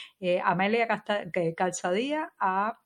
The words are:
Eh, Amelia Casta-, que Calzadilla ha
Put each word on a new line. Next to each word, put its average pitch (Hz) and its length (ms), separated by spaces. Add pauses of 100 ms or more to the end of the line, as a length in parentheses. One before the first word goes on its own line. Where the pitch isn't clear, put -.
(200)
Eh, 180 240
Amelia 202 440
Casta-, 208 440
que 165 220
Calzadilla 208 880
ha 202 460